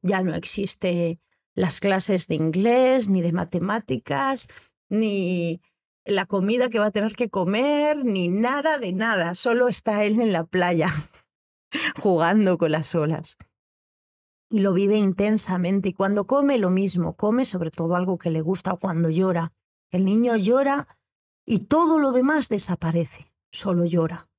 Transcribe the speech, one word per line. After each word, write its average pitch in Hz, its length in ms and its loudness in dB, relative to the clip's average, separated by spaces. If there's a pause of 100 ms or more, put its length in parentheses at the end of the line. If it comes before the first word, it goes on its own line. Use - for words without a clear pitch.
Ya 185 200 0
no 170 120 -2
existe 175 840 -4 (340)
las 185 240 0
clases 190 480 0
de - 80 -4
inglés, 226 720 2
ni 190 140 2
de 165 100 0
matemáticas, 175 1160 -4 (400)
ni 185 720 -2 (440)
la 196 220 -2
comida 214 420 0
que 233 100 -4
va 208 80 2
a 208 40 0
tener 214 240 -2
que 233 160 -4
comer, 285 720 0
ni 190 240 0
nada 277 500 0
de 202 140 -6
nada. 185 420 -2
Solo 247 340 2
está 214 360 0
él 214 160 2
en 226 120 2
la 165 120 0
playa, 175 440 0 (840)
<laughs> - 320 -6
jugando 185 560 4
con 156 140 2
las 156 220 -4
olas. 156 440 -2 (1120)
Y 220 80 0
lo 196 160 2
vive 202 240 2
intensamente. 196 880 0
Y 185 60 -4
cuando 196 320 0
come, 277 320 2
lo 190 100 0
mismo. 180 480 0
Come 240 300 0
sobre 170 240 -4
todo 170 260 -2
algo 180 220 -2
que 170 120 -4
le 160 120 -2
gusta 185 320 -4
o 180 40 -12
cuando 170 300 0
llora. 170 460 0 (360)
El 185 140 0
niño 226 320 2
llora 269 500 2 (600)
y 208 140 0
todo 320 380 2
lo 277 140 2
demás 262 380 2
desaparece. 170 840 -4 (180)
Solo 175 360 0
llora. 165 420 -2 (100)